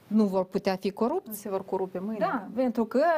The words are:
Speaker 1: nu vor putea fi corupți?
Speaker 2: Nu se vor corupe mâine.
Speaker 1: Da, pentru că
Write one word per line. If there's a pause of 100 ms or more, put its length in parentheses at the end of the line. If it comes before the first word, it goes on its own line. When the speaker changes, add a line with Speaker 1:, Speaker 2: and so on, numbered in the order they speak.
Speaker 1:
nu
vor
putea
fi
corupți?
Speaker 2:
Nu
se
vor
corupe
mâine.
Speaker 1:
Da,
pentru
că (160)